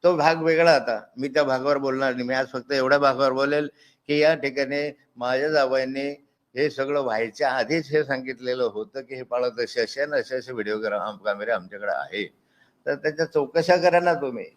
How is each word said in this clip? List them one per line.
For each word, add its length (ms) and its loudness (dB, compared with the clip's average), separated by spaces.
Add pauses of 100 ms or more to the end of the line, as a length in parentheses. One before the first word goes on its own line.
तो 120 6
भाग 200 4
वेगळा. 400 6
आता 260 0 (160)
मी 100 -4
त्या 160 2
भागावर 340 2
बोलणार 360 0
नाही, 140 -6
मी 60 -2
आज 200 0
फक्त 200 -6
एवढ्या 260 2
भागावर 320 4
बोलेल 380 0 (380)
की 120 0
या 160 6
ठिकाणी 560 -4 (240)
माझ्या 340 -2
जावयांनी 600 0 (460)
हे 140 0
सगळं 320 -2
व्हायच्या 500 -2
आधीच 400 -2
हे 120 2
सांगितलेलं 600 -4
होतं 380 -4
की 140 -14
हे 80 -10
पाळत 360 -4
असे 220 -2
असे 200 -4
आणि 180 0
असे 160 -6
असे 160 -8
व्हिडिओ 280 -4 (460)
कॅमेरे 260 -2
आमच्याकडे 400 -4
आहे, 340 -4 (600)
तर 100 -2
त्याच्या 300 -4
चौकशा 520 2
करा 220 6
ना 140 2
तुम्ही. 320 -4 (120)